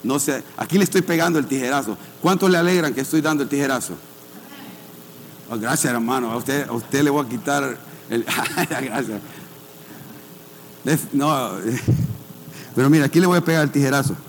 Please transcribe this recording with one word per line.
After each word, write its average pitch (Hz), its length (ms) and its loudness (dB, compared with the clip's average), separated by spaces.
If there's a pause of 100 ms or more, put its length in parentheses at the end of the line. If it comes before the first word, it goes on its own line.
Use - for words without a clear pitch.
No 139 160 0
sé, 139 240 -2 (140)
aquí 156 200 0
le 202 60 6
estoy 180 180 2
pegando 165 380 2
el 127 80 -2
tijerazo. 127 500 -2 (240)
¿Cuántos 190 280 4
le 180 80 6
alegran 170 360 2
que 127 80 -4
estoy 156 200 0
dando 151 220 0
el 110 60 -4
tijerazo? 135 440 -2 (1600)
Oh, 117 80 -6
gracias, 123 360 0
hermano. 120 360 0
A 113 60 -4
usted, 135 320 -2
a - 60 -6
usted 127 300 0
le 147 60 4
voy 143 160 2
a 113 40 -12
quitar 131 480 -2 (320)
el, 113 160 -2 (220)
<laughs> - 220 -2
gracias. 120 520 -4 (1600)
Les-, - 300 0
no, 139 380 2 (600)
<laughs> - 640 -14
pero 131 140 4
mira, 151 160 6
aquí 165 160 4
le 185 60 4
voy 180 100 4
a 165 80 4
pegar 165 180 4
el 143 80 0
tijerazo. 139 420 2 (160)